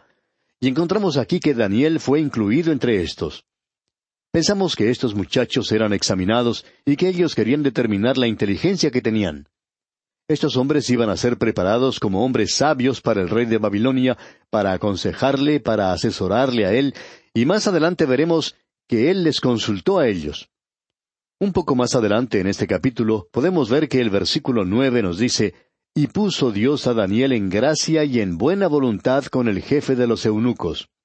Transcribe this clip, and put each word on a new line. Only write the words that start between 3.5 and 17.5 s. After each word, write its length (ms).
Pensamos 440
que 140
estos 260
muchachos 560
eran 200
examinados 720
y 100
que 140
ellos 260
querían 280
determinar 540
la 100
inteligencia 640
que 100
tenían. 480
Estos 260
hombres 340
iban 200
a 80
ser 200
preparados 600
como 240
hombres 300
sabios 480
para 200
el 60
rey 200
de 100
Babilonia, 600
para 220
aconsejarle, 880
para 320
asesorarle 720
a 80
él, 200
y 120
más 220